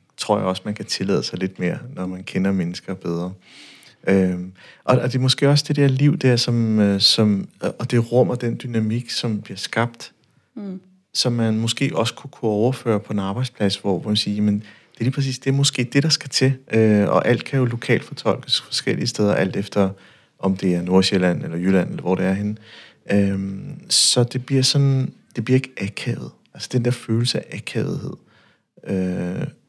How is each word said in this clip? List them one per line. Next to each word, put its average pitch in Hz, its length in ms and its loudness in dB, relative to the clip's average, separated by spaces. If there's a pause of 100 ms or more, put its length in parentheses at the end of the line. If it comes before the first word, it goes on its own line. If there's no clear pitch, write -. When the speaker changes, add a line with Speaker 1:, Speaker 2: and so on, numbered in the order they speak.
(180)
Speaker 1:
tror - 200 0
jeg 104 100 -2
også, 92 180 -2
man 107 80 -4
kan 107 120 -12
tillade 98 380 -2
sig - 160 -8
lidt 92 200 -6
mere, 87 180 -2 (180)
når 92 100 -8
man 92 180 -10
kender 95 280 -2
mennesker 87 420 -4
bedre. 87 400 -6 (720)
Øhm, 92 440 2 (320)
og, 127 160 4
og 120 80 -2
det 127 80 -2
er 131 40 0
måske 131 300 2
også 147 180 4
det 156 80 0
der 143 120 4
liv 139 300 4
der, 127 180 4
som, 113 440 2
øh, 101 220 4
som, 104 460 2 (140)
og, - 180 -4
og 120 120 -4
det 117 200 2
rum 120 180 4
og 123 120 -4
den 117 220 -2
dynamik, 117 460 -2
som 110 320 -4
bliver 98 160 -12
skabt, - 540 -4 (440)
Speaker 2:
Mm. 196 240 -10 (340)
Speaker 1:
som 123 200 0
man 113 260 2
måske 117 360 -2
også 113 200 -2
kunne, - 160 -16
kunne 110 200 -2
overføre 110 480 0
på 107 140 -10
en 104 60 -2
arbejdsplads, 98 560 -2
hvor, 95 240 -2
hvor 107 100 -6
man 107 80 2
siger, 104 180 -2
"Jamen, 104 200 2 (380)
det - 60 -10
er - 40 -2
lige 127 80 2
præcis, 135 280 -2
det - 100 -4
er 135 40 4
måske 139 300 2
det, 139 200 2
der 160 60 2
skal - 200 -2
til." 131 240 2 (200)
Øh, 107 360 6
og - 180 2
alt 113 160 2
kan - 160 -2
jo 127 60 2
lokalt 117 380 0
fortolkes - 580 -4
forskellige - 460 -4
steder, 104 280 0
alt 92 200 0
efter, 98 340 0 (500)
om 95 180 0
det 92 180 0
er 87 60 0
Nordsjælland 90 640 2
eller 82 140 -6
Jylland, 90 320 2
eller - 120 -10
hvor 92 140 0
det 92 100 0
er 95 80 2
henne. 104 220 -2 (560)
Øhm, 98 760 -2
så - 340 4
det 123 220 -4
bliver 135 160 0
sådan, 135 520 2 (220)
det 110 100 -4
bliver 123 100 4
ikke 131 260 0
akavet. 107 500 -8 (220)
Altså, - 180 -14
den 120 140 2
der 123 60 2
følelse 120 480 -2
af - 180 -10
akavethed, 95 560 -6 (720)
øh, 92 600 -4 (220)